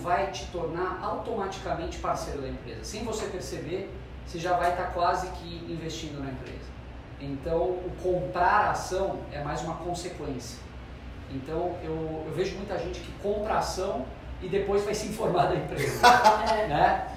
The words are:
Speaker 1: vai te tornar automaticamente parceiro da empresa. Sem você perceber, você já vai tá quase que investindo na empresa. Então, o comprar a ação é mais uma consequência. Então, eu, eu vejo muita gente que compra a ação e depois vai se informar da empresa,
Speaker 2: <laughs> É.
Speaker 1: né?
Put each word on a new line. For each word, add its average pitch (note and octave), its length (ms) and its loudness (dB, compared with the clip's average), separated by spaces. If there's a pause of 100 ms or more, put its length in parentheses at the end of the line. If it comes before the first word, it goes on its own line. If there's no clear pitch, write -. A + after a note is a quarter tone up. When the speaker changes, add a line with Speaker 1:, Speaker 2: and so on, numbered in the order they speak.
Speaker 1:
vai F#3+ 300 2
te - 140 -8
tornar E3+ 560 -4
automaticamente G3 960 -4
parceiro D3+ 440 -2
da C3 60 -6
empresa. - 340 -8
Sem A#3 220 -6
você G#3+ 220 -2
perceber, F3+ 640 -4 (380)
você - 120 -8
já F3+ 180 2
vai F3 200 4
tá F3+ 80 0
quase - 440 2
que E3+ 420 -8
investindo D#3 540 -6
na C3+ 80 -4
empresa. B2+ 400 -8 (480)
Então, C#3+ 420 -2
o F3+ 300 -2 (100)
comprar F3+ 640 4
a - 60 2
ação F#3+ 480 0 (100)
é C#3+ 140 -6
mais D#3 180 -4
uma E3 140 -4
consequência. E3+ 840 -6 (720)
Então, E3 540 -2
eu, D#3+ 420 -4
eu D#3 80 -6
vejo F#3+ 220 0
muita G3 220 -4
gente E3+ 220 -4
que - 120 -10 (100)
compra G#3 320 0
a - 40 4
ação - 460 0 (380)
e F#3 60 -6
depois G3 360 4
vai G#3 100 0
se - 140 -2
informar F3 380 4
da F3 100 2
empresa, - 500 0
Speaker 2:
<laughs> A3 460 10
É. G#3+ 140 4
Speaker 1:
né? - 500 4